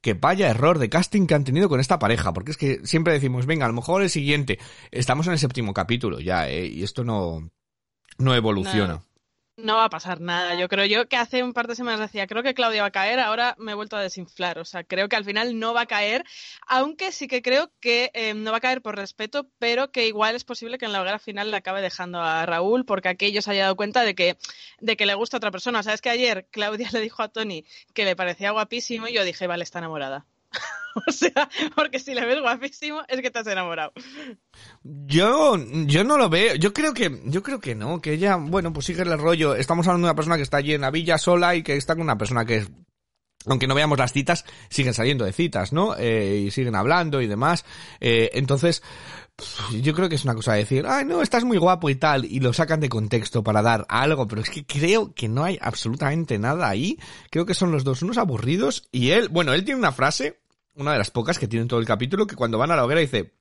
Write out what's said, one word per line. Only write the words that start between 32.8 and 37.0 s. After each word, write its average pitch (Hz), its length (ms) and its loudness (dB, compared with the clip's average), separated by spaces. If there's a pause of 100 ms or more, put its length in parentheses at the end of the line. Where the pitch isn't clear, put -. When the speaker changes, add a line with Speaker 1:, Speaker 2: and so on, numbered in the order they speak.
Speaker 2:
es 262 140 -4
que 247 80 -2
te 233 80 -6
has 220 80 -6
enamorado. 175 480 -4 (880)
Speaker 1:
Yo, 185 720 4 (300)
yo 156 180 4
no 294 140 4
lo 226 100 6
veo, 175 280 4
yo 190 160 2
creo 302 220 0
que, 165 320 -2